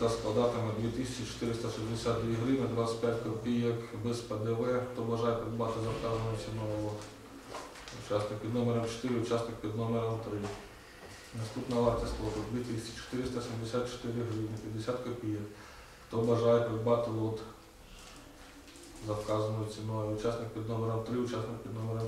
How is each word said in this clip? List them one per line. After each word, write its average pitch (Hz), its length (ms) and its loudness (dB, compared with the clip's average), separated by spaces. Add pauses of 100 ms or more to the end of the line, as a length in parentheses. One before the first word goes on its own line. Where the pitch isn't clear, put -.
та 117 80 6
складатиме 113 680 4
дві 113 100 2
тисячі 117 440 -2
чотириста 117 360 -2
шістдесят 113 560 0
дві 113 100 2
гривні 123 400 4
двадцять 113 260 2
п'ять 113 200 4
копійок 117 560 2 (280)
без 120 160 0
П - 160 -4
Д 113 160 2
В. 123 280 2 (120)
Хто 113 100 -4
бажає 113 340 2
придбати 113 380 0 (100)
за 113 60 0
вказаною 113 540 0
ціною 107 400 -2
лот? 107 160 -4 (1040)
Учасник 104 320 0
під 113 160 -2
номером 117 300 4
чотири, 120 360 0
учасник 117 360 0
під 107 200 -4
номером 113 480 2
три. 104 140 -2 (1000)
Наступна 120 400 0
вартість - 440 4
лоту - 160 0 (120)
дві 123 80 0
тисячі 113 400 -4
чотириста 123 400 -2
сімдесят 117 520 -2
чотири 120 380 -2
гривні 107 320 -2
п'ятдесят 110 340 -2
копійок. 107 500 -2 (600)
Хто 113 80 -4
бажає 117 440 8
придбати 113 500 4
лот 110 300 0 (1700)
за 107 60 0
вказаною 107 640 0
ціною? 107 420 -2
Учасник 117 320 0
під 110 200 -6
номером 113 360 0
три, 120 140 -2
учасник 117 440 -2
під 107 120 -8
номером 113 340 0